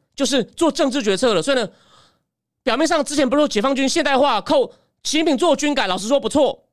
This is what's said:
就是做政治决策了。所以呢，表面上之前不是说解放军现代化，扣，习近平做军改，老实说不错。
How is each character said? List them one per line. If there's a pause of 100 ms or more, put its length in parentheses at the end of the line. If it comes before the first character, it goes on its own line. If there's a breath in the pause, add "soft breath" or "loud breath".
(140)
就
是
做
政
治
决
策
了。
所
以
呢， (960 soft breath)
表
面
上
之
前
不
是
说
解
放
军
现
代
化，
扣， (300 soft breath)
习
近
平
做
军
改，
老
实
说
不
错。